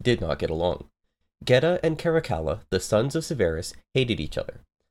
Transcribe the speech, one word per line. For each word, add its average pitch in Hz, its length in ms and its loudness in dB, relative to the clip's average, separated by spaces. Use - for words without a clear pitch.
did 120 180 2
not 76 180 -2
get 82 120 -2
along. 82 340 -2
Geta 156 380 4
and 160 160 0
Caracalla, 92 640 0
the 92 100 2
sons 120 340 2
of 165 100 -2
Severus, 85 500 -2
hated 120 260 2
each 78 200 -6
other. - 240 -8